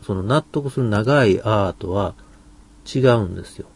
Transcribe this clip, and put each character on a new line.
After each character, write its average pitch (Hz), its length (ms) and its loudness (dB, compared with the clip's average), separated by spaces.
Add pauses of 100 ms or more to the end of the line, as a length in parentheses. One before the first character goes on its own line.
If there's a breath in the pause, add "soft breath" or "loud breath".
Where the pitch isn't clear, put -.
そ 104 120 -6
の 95 80 -4
納 131 180 0
得 143 280 -6
す 131 100 -8
る 123 100 0
長 117 360 2
い 95 160 4
あー 101 320 0
と - 180 -10
は 95 240 -2 (760 soft breath)
違 139 60 -2 (180)
う 107 80 0
ん 90 100 -8
で 87 100 -12
す - 140 -20
よ。 - 160 -14